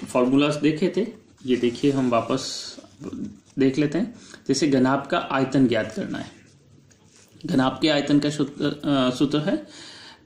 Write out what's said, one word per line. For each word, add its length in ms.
formulas 480
देखे 400
थे, 100
ये 100
देखिए, 340
हम 200
वापस 680
देख 200
लेते 200
हैं। 160
जैसे 200
घनाभ 380
का 240
आयतन 360
ज्ञात 300
करना 220
है, 120
घनाभ 360
के 60
आयतन 300
का 120
सूत्र, 540
अ, 260
सूत्र 280
है 280